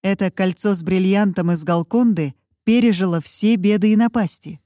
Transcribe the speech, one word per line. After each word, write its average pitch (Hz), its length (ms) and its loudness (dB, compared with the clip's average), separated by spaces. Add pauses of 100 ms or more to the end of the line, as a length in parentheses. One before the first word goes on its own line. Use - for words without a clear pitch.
Это 190 300 -2
кольцо 190 440 -2
с 170 80 -10
бриллиантом 190 680 0
из 160 140 -2
Голконды 170 680 0 (280)
пережило 196 560 2
все 214 380 0
беды 208 340 2
и 214 60 4
напасти. 214 680 -2